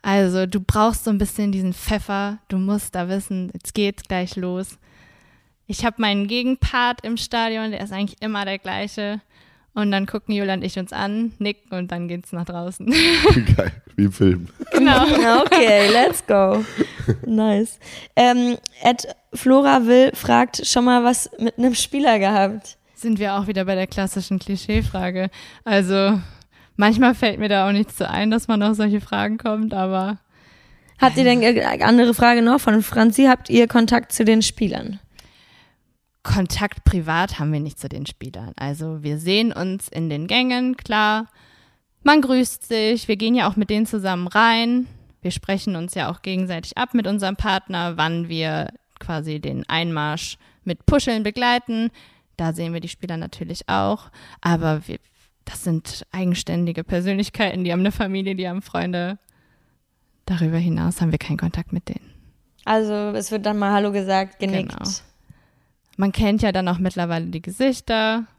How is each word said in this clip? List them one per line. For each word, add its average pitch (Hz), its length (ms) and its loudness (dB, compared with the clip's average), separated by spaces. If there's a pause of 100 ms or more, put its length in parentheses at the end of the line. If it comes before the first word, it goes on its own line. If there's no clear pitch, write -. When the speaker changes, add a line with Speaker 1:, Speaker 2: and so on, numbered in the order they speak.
Speaker 1:
Also 190 440 2
du 185 140 -4
brauchst 220 420 0
so 226 80 -2
ein 202 80 0
bisschen 202 320 -2
diesen 185 240 -2
Pfeffer, 202 720 -4
du 190 100 -6
musst 196 380 -2
da 180 140 -4
wissen, 190 440 -6
jetzt - 220 -14
geht's 202 300 -2
gleich 180 320 -6
los. 180 420 -8 (880)
Ich - 180 -8
hab 226 140 -2
meinen 202 300 0
Gegenpart 247 760 -2
im 226 120 -4
Stadion, 220 560 -4
der - 80 -8
ist 208 120 -10
eigentlich 196 300 -6
immer 208 220 -4
der 196 140 -6
gleiche. 202 640 -8 (540)
Und 208 160 0
dann 196 160 0
gucken - 260 -6
Julia 202 220 -2
und 180 80 -6
ich 185 160 -6
uns 185 140 -10
an, 214 480 -4
nicken 202 360 -6
und 180 140 -6
dann 175 160 -6
geht's 175 240 -10
nach 175 140 -6
draußen. 175 420 -6
<laughs> 330 480 4
Speaker 2:
<laughs> 113 220 4
Geil, 90 160 -2 (240)
wie 101 80 4
im 98 80 2
Film. 90 360 2 (220)
Speaker 1:
Genau. 269 340 6
Speaker 3:
<laughs> 254 400 4
Okay, 214 460 6
let's 262 360 4
go. 202 380 2 (640)
Nice. 220 540 0 (340)
Ähm, 247 420 4 (280)
at 247 240 2 (260)
Flora 269 500 6
Will 254 300 6
fragt, 240 500 2
schon 247 200 2
mal 247 200 4
was 240 240 0 (100)
mit 226 200 -2
einem 247 160 2
Spieler 277 460 2
gehabt? 202 580 0 (160)
Speaker 1:
Sind 220 240 -2
wir 196 160 -2
auch 202 140 -4
wieder 190 160 -2
bei 190 100 -2
der 190 140 -2
klassischen 190 500 -4
Klischeefrage. 190 880 -4 (360)
Also 196 560 2 (560)
manchmal 226 400 4
fällt 208 240 0
mir 208 80 0
da 196 200 4
auch 202 40 2
nichts 208 240 0
zu - 120 -4
ein, 208 220 -2
dass 226 160 0
man 214 160 0
auf 214 140 2
solche 208 240 2
Fragen 208 380 -4
kommt, 214 360 -4
aber 190 440 -2 (840)
Speaker 3:
Habt 254 160 4
ihr 262 80 4
denn, 247 180 6
äh, - 400 2
andere 233 320 6
Frage 240 280 6
noch 247 180 4
von 220 200 4
Franzi, 226 440 4
habt 254 260 4
ihr 233 160 8
Kontakt 233 460 2
zu 226 120 0
den 220 160 6
Spielern? - 600 -4 (1200)
Speaker 1:
Kontakt - 640 -2
privat 165 540 0
haben 151 140 -2
wir 147 80 -2
nicht 151 180 -8
zu - 120 -12
den 139 160 -10
Spielern. - 500 -14
Also 156 460 -8
wir 147 160 -4
sehen 202 340 0
uns 185 360 -6
in 165 200 -6
den 147 180 -6
Gängen, 254 520 0
klar. 214 480 0 (760)
Man 294 200 6
grüßt 254 440 0
sich, 226 420 -2
wir 208 80 0
gehen 220 180 0
ja 202 160 2
auch 190 60 -4
mit 208 120 0
denen 214 160 0
zusammen 185 420 -4
rein. 233 600 2 (340)
Wir 180 120 -4
sprechen 196 440 -4
uns 170 180 -8
ja 160 160 -4
auch - 120 -12
gegenseitig 185 560 -6
ab 247 160 -4
mit 220 120 0
unserem 196 300 -2
Partner, 180 640 -4
wann 170 320 -2
wir 156 380 -4 (300)
quasi 156 420 -8
den 135 280 -8
Einmarsch 156 720 -4 (260)
mit - 220 -6
Puscheln 247 360 0
begleiten. 233 680 -2 (480)
Da 165 140 -2
sehen 170 200 -6
wir 165 80 -6
die 170 80 -12
Spieler 175 280 -10
natürlich 165 520 -10
auch, 196 420 -2 (300)
aber 160 480 -2
wir, - 100 -12 (460)
das - 180 -14
sind - 480 -6
eigenständige 175 720 -4
Persönlichkeiten, 190 800 -4
die 175 80 -4
haben 175 100 -2
eine 202 120 0
Familie, 190 420 -4
die 185 140 -6
haben 180 120 -6
Freunde. 180 580 -6 (1080)
Darüber 165 300 -2
hinaus 165 440 -2
haben 165 120 2
wir 151 60 -2
keinen - 180 -6
Kontakt 170 360 -6
mit 175 160 -6
denen. - 220 -12 (540)
Speaker 3:
Also 214 280 0
es 208 380 -6
wird 208 160 -6
dann 208 120 -2
mal 202 140 0
Hallo 202 200 2
gesagt, 190 480 -2
genickt. 190 360 -4
Speaker 1:
Genau. - 140 -8 (1080)
Man 196 140 0
kennt 214 320 0
ja 214 80 2
dann 185 160 -2
auch 175 120 -2
mittlerweile 170 480 -4
die 170 140 -10
Gesichter 226 840 -2 (140)